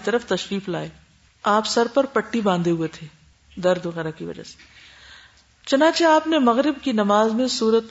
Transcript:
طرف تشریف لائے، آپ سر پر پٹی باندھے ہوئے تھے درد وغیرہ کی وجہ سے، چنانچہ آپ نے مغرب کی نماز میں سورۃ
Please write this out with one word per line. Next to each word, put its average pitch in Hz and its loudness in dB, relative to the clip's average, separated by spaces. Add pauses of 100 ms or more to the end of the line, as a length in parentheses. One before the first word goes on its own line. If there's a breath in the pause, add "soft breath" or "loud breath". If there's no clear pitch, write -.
طرف 233 -2
تشریف 190 -6
لائے، 160 -6 (540)
آپ 214 2
سر 233 2
پر 277 2
پٹی 226 -4
باندھے 180 0
ہوئے 165 -2
تھے - -16 (500)
درد 180 0
وغیرہ 165 -8
کی 165 -14
وجہ 165 -12
سے، - -20 (1120 loud breath)
چنانچہ 330 2
آپ 311 4
نے 320 0
مغرب 269 2
کی 262 -2
نماز 214 2
میں 247 0
سورۃ 220 0